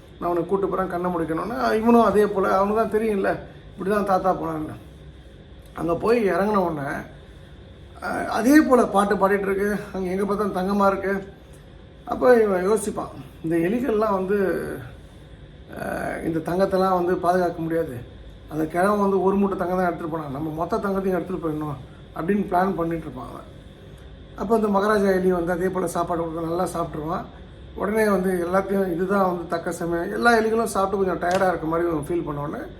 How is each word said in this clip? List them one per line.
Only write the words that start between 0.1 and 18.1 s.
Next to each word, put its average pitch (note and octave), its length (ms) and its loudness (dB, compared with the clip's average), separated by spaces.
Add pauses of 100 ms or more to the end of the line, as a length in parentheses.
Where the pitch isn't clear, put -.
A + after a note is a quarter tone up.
நான் F3 100 -2
உன்னை E3+ 160 0
கூட்டு F#3+ 200 0
போறேன், F#3 220 -2
கண்ணை F3+ 260 -2
முடிக்கணும்னு." F#3 600 -2
இவனும் A3+ 300 6
அதே G#3 220 6
போல, G3 300 0
அவனுக்கு G#3 260 2
தான் G#3+ 200 0
தெரியும்ல G3 360 0 (340)
இப்படி F#3 180 -4
தான் G3+ 140 2
தாத்தா F#3 300 2
போனான்னு. D#3 380 -4 (1040)
அங்க E3 200 -2
போய் G#3+ 340 2
இறங்குன G3 280 2
உடனே, D#3+ 320 0 (1120)
அ, - 40 -10 (220)
அதே B3+ 320 6
போல B3 260 6
பாட்டு G3+ 280 2
பாடிட்டு F#3+ 280 2
இருக்கு, G3 340 -2 (160)
அங்க F#3 180 -4
எங்க G3 140 -2
பார்த்தாலும் G3 320 -2
தங்கமா G3 300 2
இருக்கு. G3 360 0 (840)
அப்ப A#3+ 380 6
இவன் F#3+ 280 2
யோசிப்பான், G3+ 380 -2 (360)
"இந்த E3 120 0
எலிகள்லாம் A3 560 0
வந்து, F#3 540 0 (1120)
அ, - 440 -6
இந்த D#3+ 140 -2
தங்கத்தெல்லாம் F#3 560 2
வந்து F3 220 2
பாதுகாக்க E3+ 460 0
முடியாது, D#3+ 500 -4 (360)